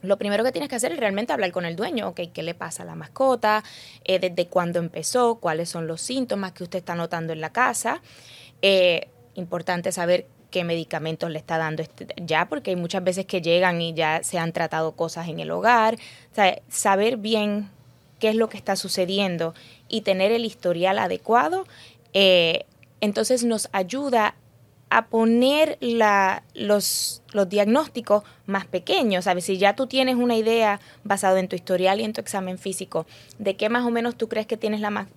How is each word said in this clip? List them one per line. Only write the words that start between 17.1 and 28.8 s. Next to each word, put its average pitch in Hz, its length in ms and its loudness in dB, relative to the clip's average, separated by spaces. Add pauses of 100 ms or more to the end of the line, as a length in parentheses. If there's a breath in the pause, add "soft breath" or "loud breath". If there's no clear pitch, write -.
bien 208 520 -2 (500)
qué 220 100 2
es 220 60 0
lo 226 140 2
que 214 80 -14
está 196 180 -2
sucediendo 185 800 -2 (340 loud breath)
y 220 140 -4
tener 190 300 2
el 233 140 0
historial 185 540 0
adecuado, 240 680 2 (480 loud breath)
eh, 180 520 4 (360)
entonces 220 420 0
nos 226 280 -2
ayuda 220 640 0 (540)
a 226 180 4
poner 247 720 4
la, 208 640 2 (100)
los, - 760 -2
los 196 180 2
diagnósticos 208 760 2 (220 soft breath)
más 196 220 -4
pequeños, 196 580 0